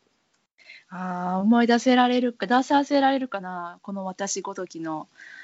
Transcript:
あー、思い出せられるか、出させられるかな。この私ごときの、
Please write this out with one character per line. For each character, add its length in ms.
あ 520
ー、 20
思 200
い 60
出 100
せ 180
ら 120
れ 140
る 100
か、 160
出 160
さ 220
せ 160
ら 100
れ 80
る 80
か 140
な。 400
こ 100
の 140
私 340
ご 160
と 100
き 140
の、 300